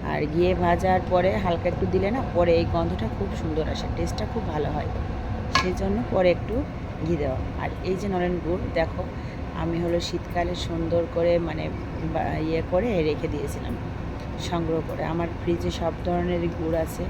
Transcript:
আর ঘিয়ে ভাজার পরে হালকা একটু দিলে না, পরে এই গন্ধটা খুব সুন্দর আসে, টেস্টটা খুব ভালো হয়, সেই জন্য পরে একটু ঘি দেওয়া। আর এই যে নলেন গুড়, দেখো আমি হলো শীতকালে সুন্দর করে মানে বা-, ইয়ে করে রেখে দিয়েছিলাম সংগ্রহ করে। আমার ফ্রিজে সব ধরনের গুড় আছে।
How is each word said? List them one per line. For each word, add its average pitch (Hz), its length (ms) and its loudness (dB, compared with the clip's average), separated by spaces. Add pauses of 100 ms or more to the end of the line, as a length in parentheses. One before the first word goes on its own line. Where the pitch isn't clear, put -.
আর 151 220 -2
ঘিয়ে 175 280 4
ভাজার 180 460 4 (100)
পরে 180 280 4
হালকা 180 320 0
একটু 175 160 -2
দিলে 190 260 2
না, 269 100 0 (120)
পরে 170 220 6
এই 170 100 4
গন্ধটা 170 420 0 (120)
খুব 196 80 0 (140)
সুন্দর 156 280 0
আসে, - 260 -2
টেস্টটা 170 380 -2
খুব 220 140 -2
ভালো 151 220 0
হয়, 147 200 -2 (720)
সেই 180 160 2
জন্য 202 340 2
পরে 185 200 6
একটু 185 240 0 (520)
ঘি 170 80 2
দেওয়া। 135 220 0 (240)
আর 123 80 -2 (140)
এই 180 120 0
যে 196 120 -4
নলেন 180 280 2 (100)
গুড়, 180 160 0 (120)
দেখো 165 300 0 (520)
আমি 165 280 0
হলো 170 160 2
শীতকালে 175 560 -2
সুন্দর 170 460 0 (120)
করে 170 260 4
মানে 156 300 -2 (440)
বা-, 156 260 0
ইয়ে 160 220 0 (100)
করে 190 320 2
রেখে 151 240 0
দিয়েছিলাম 143 460 -4 (760)
সংগ্রহ 165 380 0
করে। 160 160 -2
আমার 165 240 0 (140)
ফ্রিজে 170 300 0
সব 165 220 -2 (120)
ধরনের 175 420 0
গুড় 165 340 0
আছে। 160 280 -4